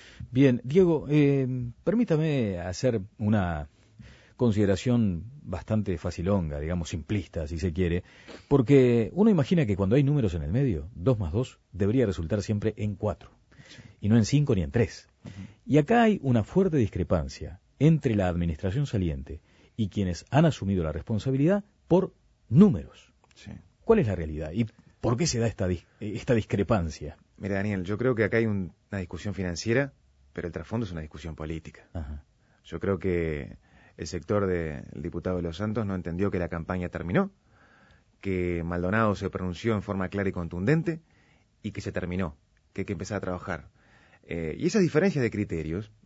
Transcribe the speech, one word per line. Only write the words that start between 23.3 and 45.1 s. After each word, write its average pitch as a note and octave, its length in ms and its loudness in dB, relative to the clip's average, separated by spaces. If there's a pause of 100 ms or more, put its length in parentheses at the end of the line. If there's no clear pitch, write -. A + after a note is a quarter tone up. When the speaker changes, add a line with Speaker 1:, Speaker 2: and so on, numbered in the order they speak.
Speaker 2:
Sí. - 160 -20 (320)
Speaker 1:
¿Cuál A3+ 160 4
es C#3 80 2
la G2 80 0
realidad? D#2 380 -6
¿Y A2+ 120 0 (360)
por - 160 0
qué D#3+ 100 0
se A#2 120 -2
da A2+ 80 2
esta G2+ 200 -2
dis-, F2+ 160 -2 (160)
eh, G#2 160 -8
esta - 180 0
discrepancia? F#2 840 0 (180)
Speaker 2:
Mira, G2 200 -4
Daniel, G2 280 -2
yo G2 140 -4
creo A#2+ 180 2
que A2 80 2
acá G#2 140 2
hay A#2 80 4
un, G2 260 -2 (180)
una G2+ 100 -6
discusión F2+ 340 -8
financiera, A2 580 -2 (400)
pero F2 160 -8
el D#2+ 60 -8
trasfondo G#2+ 320 -6
es F2+ 80 -10
una D#2+ 80 -8
discusión D#2 340 -12
política. D#2 560 -10
Speaker 1:
Ajá. D2 320 -10 (400)
Speaker 2:
Yo F2 160 -12
creo F#2+ 180 0
que D#2+ 600 -2 (400)
el F2 100 -10
sector G2 400 -2
del D#2+ 380 -4 (160)
diputado E2+ 340 -6
de F2 60 -4
los E2+ 160 -6
Santos G#2+ 280 -4
no G2 80 -4
entendió F2+ 380 -2
que F#2+ 80 -2
la E2+ 80 -2
campaña F2 400 -4
terminó, F#2 420 -2 (920)
que F2+ 420 -2
Maldonado F2+ 520 0
se F#2 140 -6
pronunció F2+ 440 -4
en G2+ 80 -2
forma F#2+ 260 -4
clara G2 220 -2
y - 20 -4
contundente G2 720 -2 (600)
y G#2 100 -8
que - 100 -10
se G2+ 100 -8
terminó, F2 460 -4 (340)
que G2 100 -8
hay F2 40 -4
que G2+ 80 -6
empezar F#2+ 240 -6
a F#2+ 40 -4
trabajar. F2 460 -8 (560)
Eh, D#2+ 340 -6
y C#3 80 -4
esas F#3+ 160 2
diferencias D#3 420 2